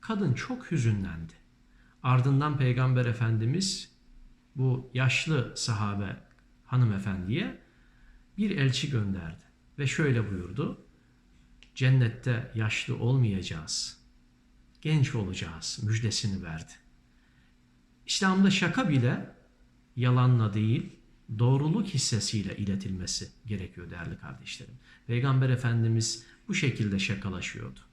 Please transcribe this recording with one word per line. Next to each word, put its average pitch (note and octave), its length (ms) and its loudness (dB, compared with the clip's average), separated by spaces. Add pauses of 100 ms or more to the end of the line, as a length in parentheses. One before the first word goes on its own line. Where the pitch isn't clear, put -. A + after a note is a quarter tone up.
Kadın G3 340 0
çok - 360 -8
hüzünlendi. F#2+ 600 0 (680)
Ardından C3+ 560 2
Peygamber B2+ 480 2
Efendimiz A#2 840 0 (640)
bu B2+ 380 0
yaşlı B2+ 640 2
sahabe G2+ 600 -4 (480)
hanımefendiye G#2 960 0 (760)
bir G#3 120 0
elçi C#3 400 0
gönderdi G2 520 -4 (360)
ve C#3+ 80 -2
şöyle B2 440 0
buyurdu: F#2+ 560 -6 (880)
"Cennette B2+ 800 2
yaşlı A2 440 -2
olmayacağız, G2+ 1000 0 (800)
genç D3+ 340 2
olacağız." F#2 680 -6
müjdesini G#2+ 600 -2
verdi. D#2+ 300 -10 (1300)
İslam'da F#3+ 440 4
şaka F3+ 380 2
bile C3 480 0 (600)
yalanla B2 580 4
değil, A2 380 0 (460)
doğruluk C#3+ 480 2
hissesiyle G#2 680 -2
iletilmesi F#2+ 720 -4 (180)
gerekiyor F2+ 440 -8
değerli E2+ 280 -10
kardeşlerim. - 560 -16 (320)
Peygamber C3 440 2
Efendimiz A2+ 760 0 (220)
bu G3 60 -2
şekilde G#2+ 440 0
şakalaşıyordu. F#2 840 -6 (120)